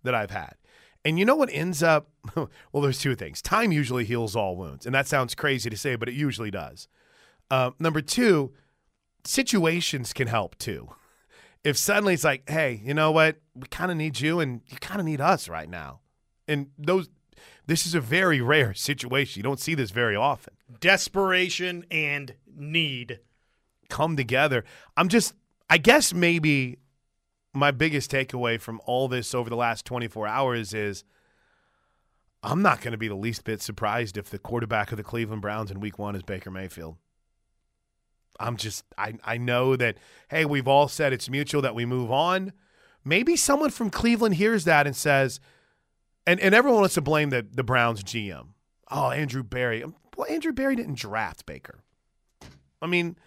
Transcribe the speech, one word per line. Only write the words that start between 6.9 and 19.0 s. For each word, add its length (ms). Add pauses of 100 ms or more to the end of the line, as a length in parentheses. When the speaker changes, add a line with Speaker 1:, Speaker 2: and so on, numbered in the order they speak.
Speaker 1:
Uh, 280
number 200
two, 540 (720)
situations 880
can 160
help 280
too. 340 (720)
If 140
suddenly 360
it's 100
like, 260
"Hey, 340
you 100
know 180
what? 300 (120)
We 160
kinda 260
need 240
you, 200
and 280
you 120
kinda 240
need 180
us 260
right 220
now." 300 (480)
And 200 (100)
those, 320 (560)
this 200
is 100
a 60
very 400
rare 320
situation. 680